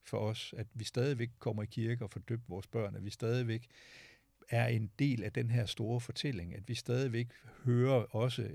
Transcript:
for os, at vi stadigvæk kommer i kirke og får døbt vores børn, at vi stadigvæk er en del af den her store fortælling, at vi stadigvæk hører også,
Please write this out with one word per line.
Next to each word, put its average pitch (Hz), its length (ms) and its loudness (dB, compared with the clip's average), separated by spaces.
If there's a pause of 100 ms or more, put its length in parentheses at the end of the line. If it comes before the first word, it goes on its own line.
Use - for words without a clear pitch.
for - 140 -4
os, 107 400 -2
at 107 160 -6
vi 113 100 -6
stadigvæk 120 460 0 (100)
kommer 107 240 -2
i - 20 -4
kirke 117 400 -2
og 98 60 -8
får - 80 -8
døbt 120 300 -4
vores 92 180 -8
børn, 101 280 -2
at 98 100 -6
vi 104 40 -4
stadigvæk 117 580 -2 (800)
er 117 180 4
en 110 320 0
del 131 240 2
af 104 100 -4
den 117 180 0
her 117 140 4
store 113 360 -2
fortælling, 95 540 -4
at 95 120 -12
vi 120 80 -2
stadigvæk 120 520 0 (360)
hører 123 520 6
også, 113 400 0